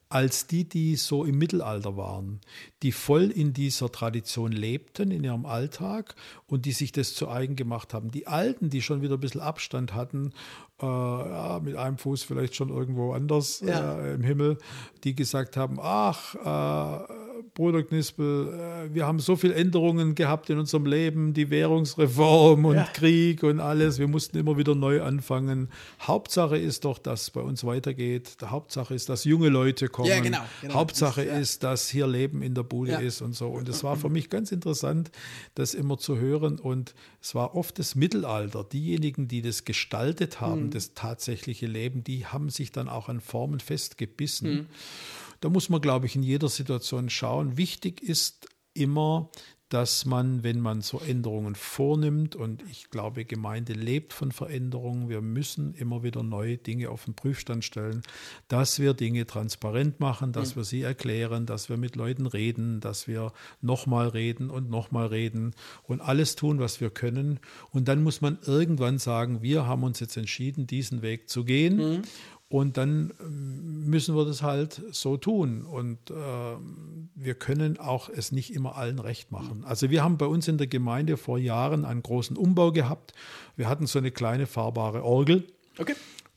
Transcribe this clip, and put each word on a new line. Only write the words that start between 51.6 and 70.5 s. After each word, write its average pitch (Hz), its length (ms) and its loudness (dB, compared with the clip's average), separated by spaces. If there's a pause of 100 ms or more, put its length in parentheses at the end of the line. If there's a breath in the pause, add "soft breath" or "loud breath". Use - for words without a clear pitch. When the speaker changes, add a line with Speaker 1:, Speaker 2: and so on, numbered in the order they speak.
Speaker 1:
und 113 340 -6
ich - 180 -18
glaube, 113 360 -8
Gemeinde 113 480 -6
lebt 120 400 -4
von 135 200 -4
Veränderungen, 123 760 -6
wir 110 120 -4
müssen 139 540 -4
immer 120 300 -4
wieder 120 180 -4
neue 110 340 -2
Dinge 120 320 -6
auf 117 160 -10
den 110 100 -6
Prüfstand 127 500 -4
stellen, 110 380 -6 (460 loud breath)
dass 131 300 2
wir 139 160 4
Dinge 117 320 0
transparent 110 720 -2
machen, 135 320 0
dass 127 220 -2
Speaker 2:
Mhm. 131 60 -6
Speaker 1:
wir 110 40 -2
sie 123 180 -4
erklären, 117 640 -2
dass 110 220 -6
wir 117 80 -2
mit 123 200 -4
Leuten 127 300 -2
reden, 117 540 -2
dass 104 280 -6
wir 113 240 -4 (280 loud breath)
nochmal 120 480 2
reden 117 420 -2
und 131 200 -6
nochmal 113 380 -2
reden 113 440 -2 (300 loud breath)
und 127 180 -6
alles 139 360 2
tun, 151 240 2
was 120 200 -2
wir 113 100 -2
können. 131 500 -2 (320 loud breath)
Und 131 160 2
dann 143 160 4
muss 156 160 2
man 147 260 0
irgendwann 139 520 4
sagen, 120 440 0
„Wir 135 240 2
haben 127 160 0
uns 127 180 0
jetzt 117 160 -8
entschieden, 131 500 -4